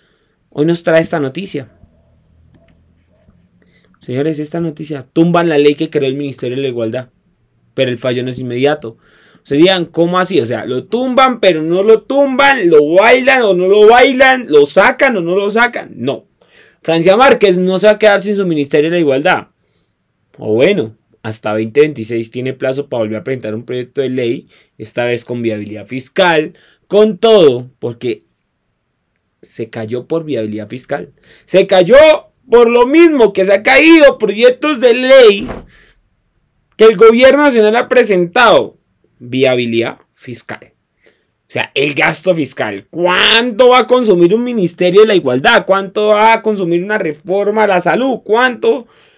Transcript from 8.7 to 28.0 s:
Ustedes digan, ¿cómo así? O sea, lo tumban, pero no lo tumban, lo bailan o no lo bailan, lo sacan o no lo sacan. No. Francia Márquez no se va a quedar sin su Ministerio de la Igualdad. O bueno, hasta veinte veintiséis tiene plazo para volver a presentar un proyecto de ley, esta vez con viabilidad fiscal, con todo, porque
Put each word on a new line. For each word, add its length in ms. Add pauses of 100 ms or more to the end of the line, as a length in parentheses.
Ustedes 260
digan, 240
¿cómo 340
así? 220
O 60
sea, 180
lo 200
tumban, 560
pero 200
no 220
lo 180
tumban, 680
lo 240
bailan 480
o 100
no 160
lo 180
bailan, 600
lo 160
sacan 540
o 20
no 160
lo 140
sacan. 440
No. 300 (580)
Francia 340
Márquez 420
no 200
se 100
va 60
a 40
quedar 220
sin 160
su 100
Ministerio 420
de 60
la 60
Igualdad. 480 (920)
O 160
bueno, 420 (240)
hasta 320
veinte 280
veintiséis 500
tiene 220
plazo 360
para 140
volver 160
a 60
presentar 320
un 80
proyecto 380
de 60
ley, 380 (320)
esta 260
vez 200
con 180
viabilidad 440
fiscal, 680 (340)
con 320
todo, 600
porque 420 (1200)